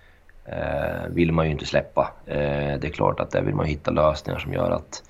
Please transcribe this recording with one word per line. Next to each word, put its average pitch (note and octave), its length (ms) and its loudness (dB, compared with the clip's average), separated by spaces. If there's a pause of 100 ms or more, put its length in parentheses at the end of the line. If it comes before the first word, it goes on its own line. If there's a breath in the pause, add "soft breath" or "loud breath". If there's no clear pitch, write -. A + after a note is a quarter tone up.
(440 soft breath)
eh, D#2+ 640 -4
vill E2+ 240 4
man D#2+ 140 4
ju D#2 60 2
inte C#2+ 140 -4
släppa. - 460 0 (140)
Eh, C#2+ 540 -2
det - 40 -4
är - 80 -4
klart G1+ 280 2
att G1+ 100 -4
där G1+ 120 0
vill G1+ 120 0
man E2 120 0
hitta - 240 -2
lösningar D#2 480 0
som - 140 -8
gör G1+ 180 0
att, - 400 -6